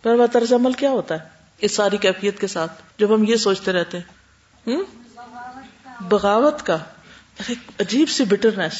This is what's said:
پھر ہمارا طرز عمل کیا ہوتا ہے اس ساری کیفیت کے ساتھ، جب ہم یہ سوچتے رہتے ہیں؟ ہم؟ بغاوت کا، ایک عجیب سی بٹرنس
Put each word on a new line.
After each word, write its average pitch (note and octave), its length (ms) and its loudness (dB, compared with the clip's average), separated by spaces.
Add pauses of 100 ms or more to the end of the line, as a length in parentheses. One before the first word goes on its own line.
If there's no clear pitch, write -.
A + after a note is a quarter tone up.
پھر A3+ 80 0
ہمارا A#3+ 160 4
طرز A#3 260 2
عمل B3 200 4
کیا C#4 180 0
ہوتا F#3 240 -2
ہے D#3+ 40 -6 (400)
اس G3+ 140 -2
ساری G3+ 240 2
کیفیت G3 440 -2
کے G3+ 60 -2
ساتھ، E3 360 -6 (160)
جب G#3 160 4
ہم A3 100 4
یہ A3+ 120 2
سوچتے G3 360 0
رہتے F3 260 -4
ہیں؟ F3 60 -14 (720)
ہم؟ F#4 80 -4 (1160)
بغاوت G#3 640 0
کا، E3+ 140 -2 (720)
ایک B3 100 -6 (220)
عجیب A#3+ 280 2
سی - 160 0
بٹرنس G3 560 0